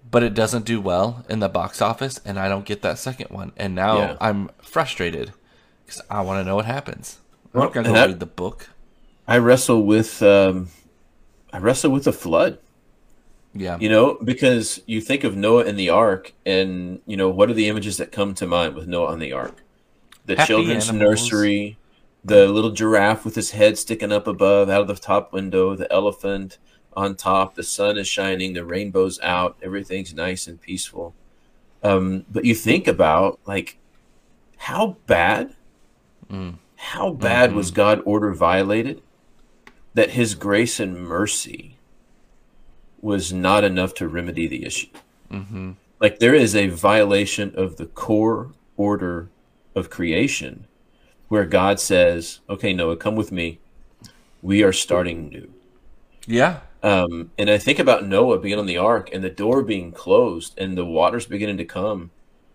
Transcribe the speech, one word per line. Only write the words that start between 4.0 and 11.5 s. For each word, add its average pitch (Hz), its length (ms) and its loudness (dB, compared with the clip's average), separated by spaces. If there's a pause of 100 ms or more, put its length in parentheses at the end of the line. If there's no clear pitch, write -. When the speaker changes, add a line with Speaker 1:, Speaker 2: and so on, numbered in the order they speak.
Speaker 1:
I'm 101 280 -2 (120)
frustrated 87 720 -6 (540)
'cause - 220 -18
I 101 120 -4
wanna 95 220 -4
know 95 120 -2
what 110 100 -2
happens. - 540 -10 (340)
I'm 127 60 0
Speaker 2:
Well, 135 60 2
Speaker 1:
not - 80 -6
gonna 117 140 -2
Speaker 2:
and 110 80 4
Speaker 1:
go 113 60 8
Speaker 2:
I 131 60 10
Speaker 1:
read 87 120 -4
the 87 60 -10
book. - 440 -10 (580)
Speaker 2:
I 117 100 4
wrestle 120 460 6
with, 110 380 2
um, 95 480 6 (840)